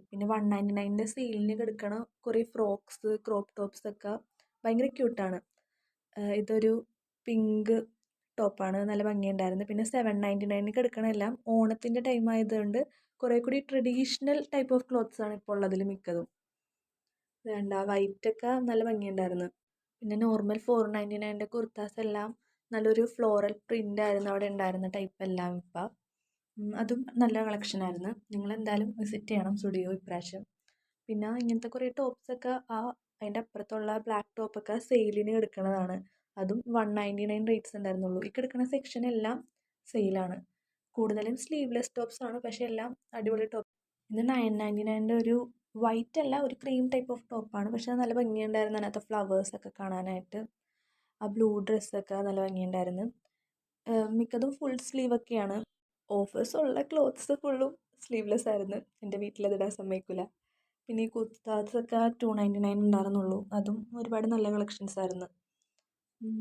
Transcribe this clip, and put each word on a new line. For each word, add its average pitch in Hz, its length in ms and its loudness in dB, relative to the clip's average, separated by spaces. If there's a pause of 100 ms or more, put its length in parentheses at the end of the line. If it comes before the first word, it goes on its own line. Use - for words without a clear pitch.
പിന്നെ 202 220 -6
വൺ 220 220 0
നയൻറ്റി 202 260 2
നയൻ്റെ 202 320 0
സെയിലിന് 214 500 -2
കിടക്കണ 214 360 -4 (280)
കുറേ 226 240 0
ഫ്രോക്സ്, 214 680 -2 (100)
ക്രോപ്പ് 202 320 -2
ടോപ്സ് 202 340 -6
ഒക്കെ 202 240 -8 (520)
ഭയങ്കര 233 280 4
ക്യൂട്ടാണ്. 208 460 0 (800)
ഏഹ്, 208 200 -2
ഇതൊരു 220 360 4 (540)
പിങ്ക് 220 500 4 (640)
ടോപ്പാണ്, 196 460 0
നല്ല 208 200 0
ഭംഗിയുണ്ടായിരുന്നു. 196 600 0
പിന്നെ 214 220 0
സെവൻ 220 340 2
നയൻറ്റി 202 260 0
നയനിന് 202 280 0
കിടക്കണ 240 340 2
എല്ലാം 214 240 0 (140)
ഓണത്തിൻ്റെ 226 560 2
ടൈം 240 260 2
ആയതുകൊണ്ട് 220 520 2 (400)
കുറേ 240 180 4
കൂടി 254 240 2
ട്രഡീഷണൽ 269 840 2
type 262 240 0
of 254 140 6
clothes 233 360 -2
ആണ് 208 140 -2
ഇപ്പോൾ 208 180 -6
ഉള്ളതിൽ 190 320 2
മിക്കതും. 180 420 -4 (1160)
വേണ്ട, 202 280 -2 (120)
വൈറ്റ് 196 440 0
ഒക്കെ 240 220 0 (100)
നല്ല 233 240 2
ഭംഗിയുണ്ടായിരുന്നു. 190 640 0 (560)
പിന്നെ 214 140 -2
നോർമൽ 214 420 2
ഫോർ 233 300 4
നയൻറ്റി 208 300 -2
നയൻ്റെ 208 280 -4
കുർത്താസ് 220 540 -6
എല്ലാം 214 300 -2 (400)
നല്ലൊരു 220 360 4
ഫ്ലോറൽ 208 540 2
പ്രിന്റ് 214 420 -2
ആയിരുന്നു 202 280 2
അവിടെ 196 180 0
ഉണ്ടായിരുന്ന 185 400 -2
ടൈപ്പ് 190 340 -6
എല്ലാം 180 340 -2
ഇപ്പം. 175 300 -8 (720)
ഉം, 208 180 -6
അതും 240 260 -2 (140)
നല്ല 233 280 4
കളക്ഷൻ 208 400 -4
ആയിരുന്നു. 180 300 -4 (180)
നിങ്ങളെന്തായാലും 214 640 -2
വിസിറ്റ് 214 340 -6
ചെയ്യണം 196 280 0
Zudio 185 360 -2
ഇപ്രാവശ്യം. 180 500 -8 (640)
പിന്നെ 214 280 -2
ഇങ്ങനത്തെ 233 320 0
കുറേ 254 240 -4
ടോപ്സ് 254 400 -4
ഒക്കെ 247 200 -4 (140)
ആ 226 120 -4 (340)
അതിൻ്റെ 214 280 -6
അപ്പുറത്തുള്ള 214 600 -6
ബ്ലാക്ക് 214 340 -4
ടോപ്പൊക്കെ 214 460 -6
സെയിലിന് 214 540 2
എടുക്കണതാണ്. 190 640 0 (400)
അതും 202 240 -2 (100)
വൺ 220 240 2
നയൻറ്റി 208 320 -2
നയൻ 214 200 0
റേറ്റ്സ് 226 280 0
ഉണ്ടായിരുന്നുള്ളൂ. 190 480 -2
ഈ 208 80 -6
കിടക്കുന്ന 254 360 -2
സെക്ഷൻ 254 400 -4
എല്ലാം 226 320 0 (500)
സെയിലാണ്. 190 480 0 (600)
കൂടുതലും 214 400 0
സ്ലീവ്ലെസ് 247 560 -4
ടോപ്സ് 233 300 -6
ആണ്, 233 160 -6
പക്ഷേ 240 260 -6
എല്ലാം 226 260 -6 (220)
അടിപൊളി 220 340 0
ടോപ്പ്. 220 220 -8 (420)
ഇത് 220 160 0
നയൻ 240 300 2
നയൻറ്റി 208 280 -2
നയൻ്റെ 220 300 2
ഒരു 233 200 4 (400)
വൈറ്റ് 226 460 0
അല്ല, 269 200 0
ഒരു 262 140 0
ക്രീം 254 340 0
type 254 220 0
of 240 140 -4
ടോപ്പാണ്. 214 460 -4
പക്ഷേ 233 220 -2
നല്ല 247 220 2
ഭംഗിയുണ്ടായിരുന്നു 214 640 0
അതിനകത്ത് 208 240 -4
ഫ്ലവേഴ്സ് 196 520 0
ഒക്കെ 202 180 -12
കാണാനായിട്ട്. 190 680 -6 (800)
ആ 214 60 -4
ബ്ലൂ 220 220 4 (120)
ഡ്രസ്സൊക്കെ 202 600 -2
നല്ല 196 200 0
ഭംഗിയുണ്ടായിരുന്നു. 185 640 -2 (840)
ഏഹ്, 226 240 2
മിക്കതും 233 420 0
ഫുൾ 277 280 -2
സ്ലീവ് 254 340 0
ഒക്കെയാണ്. 214 420 0 (540)
ഓഫേഴ്സ് 202 460 0
ഉള്ള 277 260 2
ക്ലോത്ത്സ് 285 540 2
ഫുള്ളും 269 340 0 (320)
സ്ലീവ്ലെസ് 226 460 0
ആയിരുന്നു. 202 320 -2 (180)
എൻ്റെ 202 200 -6
വീട്ടിലത് 202 360 0
ഇടാൻ 196 160 0
സമ്മതിക്കില്ല. 190 540 -4 (640)
പിന്നെ 226 140 0
ഈ 220 80 0
കുർത്താസ് 226 640 -4
ഒക്കെ 233 240 0 (140)
ടു 233 180 2
നയൻറ്റി 202 280 2
നയൻ 202 200 2
ഉണ്ടായിരുന്നുള്ളൂ. 196 600 4 (120)
അതും 208 260 0 (160)
ഒരുപാട് 226 340 -2
നല്ല 220 220 2
കളക്ഷൻസ് 208 480 -4
ആയിരുന്നു. 185 300 -4 (920)
ഉം, 220 200 -6